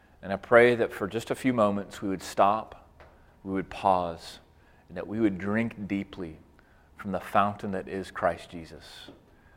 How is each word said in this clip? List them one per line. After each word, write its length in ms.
And 100
I 40
pray 400
that 180
for 140
just 240
a 40
few 180
moments 500
we 60
would 120
stop, 640
we 80
would 200
pause, 640
and 60
that 120
we 120
would 200
drink 480
deeply 500
from 160
the 80
fountain 500
that 160
is 240
Christ 380
Jesus. 340